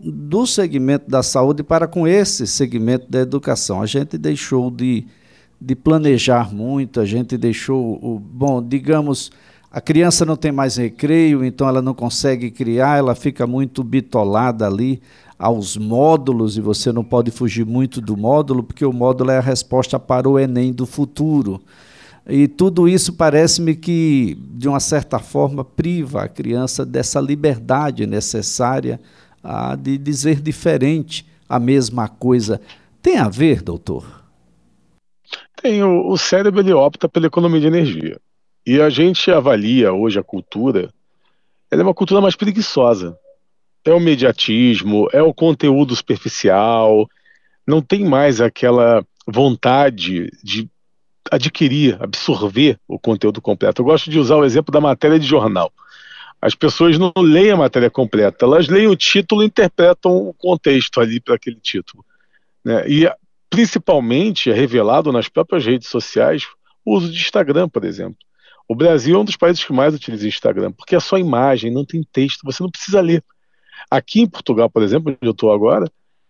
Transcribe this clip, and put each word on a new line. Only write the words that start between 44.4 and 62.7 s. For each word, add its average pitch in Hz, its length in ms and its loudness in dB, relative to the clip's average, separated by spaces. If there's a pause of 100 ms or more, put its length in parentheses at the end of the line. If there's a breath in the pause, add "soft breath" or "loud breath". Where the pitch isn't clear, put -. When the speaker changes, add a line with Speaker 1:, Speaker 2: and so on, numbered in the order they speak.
Speaker 2:
é 147 100 4
o 160 100 4
conteúdo 143 640 0
superficial, 107 1120 0 (560)
não 151 160 2
tem 202 220 0
mais 139 380 2
aquela 117 600 2 (220)
vontade 120 1040 0 (140)
de 107 260 -8 (600)
adquirir, 143 720 0
absorver 110 840 -2
o - 140 -10
conteúdo 107 420 -2
completo. - 400 -2
Eu 120 40 0
gosto 156 240 2
de 156 100 0
usar 139 160 4
o 151 80 4
exemplo 139 280 0
da 147 100 4
matéria 151 360 2
de 151 80 0
jornal. 110 460 0 (720 loud breath)
As - 120 0
pessoas 160 440 2
não 180 200 0
leem 180 340 6
a 190 60 4
matéria 123 320 2
completa, 107 560 0
elas 151 220 4
leem 202 200 4
o 190 100 4
título 208 460 0
e - 20 4
interpretam 190 800 2
o 175 60 -12
contexto 147 640 0
ali 117 220 0
para 120 140 0
aquele 113 260 -6
título, - 420 -8 (600)
né? 113 240 0